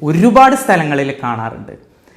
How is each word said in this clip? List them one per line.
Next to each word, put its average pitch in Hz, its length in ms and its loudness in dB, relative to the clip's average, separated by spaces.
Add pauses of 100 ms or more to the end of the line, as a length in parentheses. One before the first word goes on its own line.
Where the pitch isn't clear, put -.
ഒരുപാട് 233 520 4
സ്ഥലങ്ങളിൽ 147 580 -2 (100)
കാണാറുണ്ട്. 113 720 -10 (240)